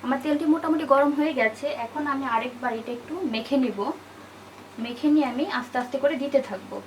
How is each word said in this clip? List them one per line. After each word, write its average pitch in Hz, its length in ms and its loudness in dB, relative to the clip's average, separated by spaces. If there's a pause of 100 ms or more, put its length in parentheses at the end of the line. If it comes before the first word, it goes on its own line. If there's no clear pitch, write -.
আমার 262 200 0
তেলটি 302 300 2
মোটামুটি 311 380 2
গরম 285 260 6
হয়ে 302 220 2
গেছে। 220 260 0 (180)
এখন 302 180 -6 (100)
আমি 269 120 -2 (100)
আরেকবার 247 460 -2
এটা 240 180 -8
একটু - 160 -10 (200)
মেখে 226 300 0
নিব। 202 140 -2 (1040)
মেখে 247 300 -2
নিয়ে 294 180 6
আমি 269 120 0 (140)
আস্তে 240 240 -6
আস্তে 269 200 -6
করে 285 200 4
দিতে 277 160 2 (100)
থাকব। 190 220 -10 (160)